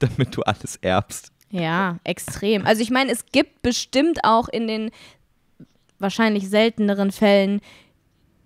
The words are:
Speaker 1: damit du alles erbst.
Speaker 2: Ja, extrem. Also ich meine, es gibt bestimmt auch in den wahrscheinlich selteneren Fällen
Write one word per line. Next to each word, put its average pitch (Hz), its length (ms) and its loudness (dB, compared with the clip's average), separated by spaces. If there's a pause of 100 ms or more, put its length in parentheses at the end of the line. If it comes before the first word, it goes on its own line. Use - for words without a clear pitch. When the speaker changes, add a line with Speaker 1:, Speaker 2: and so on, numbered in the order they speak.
Speaker 1:
damit - 340 -2
du - 60 -4
alles - 340 -4
erbst. - 560 -2 (180)
Speaker 2:
Ja, 175 540 -2
extrem. 202 640 -2
Also 220 160 2
ich 220 80 -4
meine, 262 200 0
es - 220 -6
gibt - 300 0
bestimmt 277 600 0
auch 226 260 2
in 226 200 -6
den 220 220 -4 (1080)
wahrscheinlich 202 500 0
selteneren 202 600 2
Fällen 202 500 4 (840)